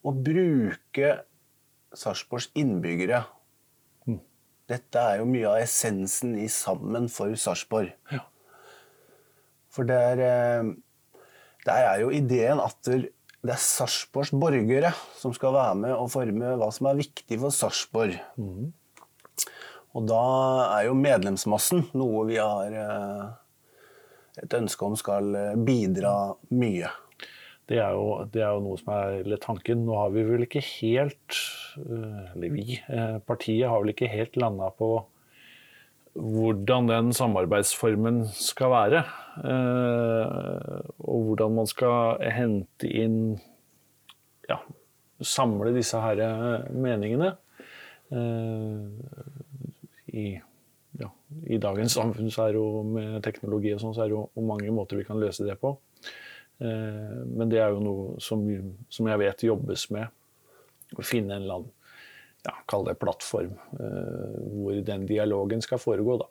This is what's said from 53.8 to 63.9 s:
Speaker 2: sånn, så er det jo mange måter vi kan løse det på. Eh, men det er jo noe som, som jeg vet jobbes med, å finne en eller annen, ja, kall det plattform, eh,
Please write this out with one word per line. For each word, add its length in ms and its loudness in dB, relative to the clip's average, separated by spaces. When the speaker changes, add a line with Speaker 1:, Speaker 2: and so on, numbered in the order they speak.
Speaker 2:
sånn, 140 -6
så 80 -2
er 80 0
det 80 0
jo 80 -6
mange 240 -2
måter 300 -2
vi 80 -6
kan 100 -4
løse 300 -2
det 120 -4
på. 140 -2
Eh, 680 -6
men 240 -2
det 100 4
er 140 4
jo 80 -2
noe 400 -4
som, 220 -2
som 240 -2
jeg 100 2
vet 280 2
jobbes 420 -2
med, 220 -6
å 100 -10
finne 320 -2
en 80 -8
eller 140 -6
annen, 160 -10
ja, 100 -6
kall 200 0
det 140 -2
plattform, 540 -4
eh, 680 -8